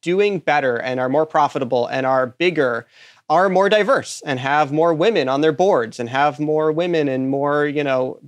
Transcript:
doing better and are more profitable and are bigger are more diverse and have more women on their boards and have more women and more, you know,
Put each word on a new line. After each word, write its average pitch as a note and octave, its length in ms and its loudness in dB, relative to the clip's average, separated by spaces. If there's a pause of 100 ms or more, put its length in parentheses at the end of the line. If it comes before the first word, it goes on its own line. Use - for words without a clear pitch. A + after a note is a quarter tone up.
doing G3 380 0
better C#3 380 0
and B2+ 220 -4
are B2+ 100 -2
more D3+ 160 2
profitable C3 600 -2
and C3 180 -4
are C3 220 0
bigger C3 580 -2 (440)
are F3+ 200 4
more F#3+ 200 2
diverse G#3+ 560 0
and C3+ 160 -2
have C#3+ 320 0
more E3 200 2
women D#3+ 360 0
on C3+ 100 0
their D#3 140 2
boards D3 480 0
and A#2 80 -6
have C#3 280 0
more D3+ 340 0
women D#3+ 360 0
and C3 220 -2
more, C#3+ 360 0
you D3 180 -4
know, C3 440 -2